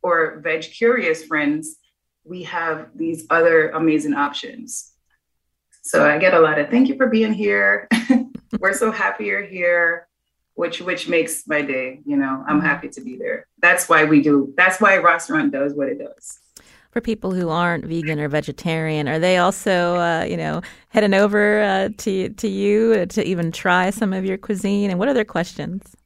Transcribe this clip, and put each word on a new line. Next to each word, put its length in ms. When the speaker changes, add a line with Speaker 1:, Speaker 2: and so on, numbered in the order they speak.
Speaker 1:
or 380
veg 240
curious 600
friends, 540
we 200
have 520
these 340
other 420
amazing 420
options. 800
So 280
I 80
get 160
a 60
lot 200
of, 100
"Thank 180
you 80
for 120
being 260
here." 560
<laughs> 360
"We're 140
so 180
happy 340
you're 180
here," 640
which, 260
which 260
makes 400
my 140
day. 440
You 120
know, 300
I'm 100
Speaker 2:
Mm-hmm. 100
Speaker 1:
happy 220
to 120
be 160
there. 300
That's 280
why 160
we 160
do. 340
That's 240
why 140
a 80
restaurant 500
does 220
what 160
it 100
does. 400
Speaker 2:
For 100
people 300
who 180
aren't 360
vegan 340
or 80
vegetarian, 800
are 100
they 200
also, 580
uh, 280
you 140
know, 240
heading 260
over, 480
uh, 340
to, 320
to 180
you 600
to 160
even 280
try 380
some 240
of 120
your 120
cuisine? 540
And 80
what 80
are 80
their 100
questions? 680